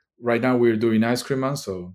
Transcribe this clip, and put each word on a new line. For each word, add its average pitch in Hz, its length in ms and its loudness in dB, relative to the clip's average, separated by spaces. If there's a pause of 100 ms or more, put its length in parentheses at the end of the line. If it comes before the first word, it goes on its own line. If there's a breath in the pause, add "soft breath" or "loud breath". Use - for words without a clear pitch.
(220)
Right 117 200 0
now 127 160 2
we're 117 200 4
doing 110 260 2
Ice 123 200 0
Cream 131 180 -4
Man, 135 160 -4
so 92 380 -10